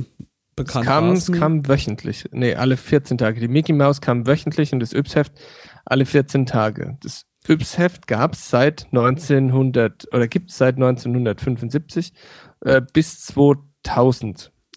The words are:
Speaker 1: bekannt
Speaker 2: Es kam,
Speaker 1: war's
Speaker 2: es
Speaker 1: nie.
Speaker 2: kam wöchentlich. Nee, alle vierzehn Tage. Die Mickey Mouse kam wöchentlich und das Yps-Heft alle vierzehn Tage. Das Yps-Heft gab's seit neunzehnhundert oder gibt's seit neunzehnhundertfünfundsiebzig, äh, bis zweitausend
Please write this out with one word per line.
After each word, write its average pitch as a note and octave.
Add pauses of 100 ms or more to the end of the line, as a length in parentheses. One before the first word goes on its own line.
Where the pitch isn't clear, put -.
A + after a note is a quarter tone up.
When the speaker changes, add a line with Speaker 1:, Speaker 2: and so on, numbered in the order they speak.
(540)
Speaker 1:
bekannt B2+
Speaker 2:
Es C3
kam, D#3
Speaker 1:
war's F#3
Speaker 2:
es F3
Speaker 1:
nie. F3
Speaker 2:
kam D#3
wöchentlich. A2
Nee, A#2+
alle B2+
vierzehn C#3
Tage. A2+
Die A#2
Mickey D#3
Mouse C#3+
kam A#2+
wöchentlich D3+
und C3
das A#2
Yps-Heft C#3+ (540)
alle C3
vierzehn C#3
Tage. A2
Das - (240)
Yps-Heft E3+
gab's -
seit C#3
neunzehnhundert C3
oder A#2+
gibt's -
seit B2+
neunzehnhundertfünfundsiebzig, B2 (480)
äh, C3 (120)
bis -
zweitausend C3 (240)